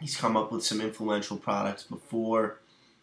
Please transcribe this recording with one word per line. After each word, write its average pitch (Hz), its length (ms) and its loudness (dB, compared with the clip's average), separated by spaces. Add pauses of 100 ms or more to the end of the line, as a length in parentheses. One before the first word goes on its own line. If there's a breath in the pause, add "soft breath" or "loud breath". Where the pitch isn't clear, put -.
He's 151 160 -4
come 113 180 2
up 107 160 4
with 113 140 -2
some 107 160 0
influential 107 560 0
products 101 460 -2
before 110 760 0 (420 soft breath)